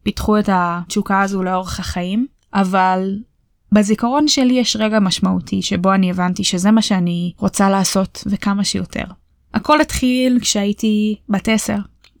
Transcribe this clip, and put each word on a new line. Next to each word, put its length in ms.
פיתחו 360
את 140
התשוקה 680
הזו 220
לאורך 380
החיים, 460
אבל 600
בזיכרון 560
שלי 260
יש 220
רגע 240
משמעותי 640
שבו 320
אני 160
הבנתי 340
שזה 260
מה 120
שאני 560
רוצה 320
לעשות 560
וכמה 380
שיותר. 400
הכל 260
התחיל 600
כשהייתי 760
בת 200
עשר. 280